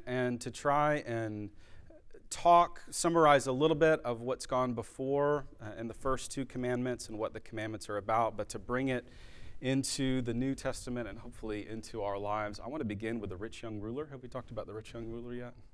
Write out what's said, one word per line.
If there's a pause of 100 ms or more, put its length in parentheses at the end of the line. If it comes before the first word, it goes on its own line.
and
to
try (100)
and (840)
talk,
summarize
a
little
bit
of
what's
gone
before, (160)
uh, (120)
in
the
first
two
commandments
and
what
the
commandments
are
about,
but
to
bring
it (540)
into
the
New
Testament
and
hopefully
into
our
lives,
I
want
to
begin
with
the
rich
young
ruler.
Have
we
talked
about
the
rich
young
ruler
yet? (200)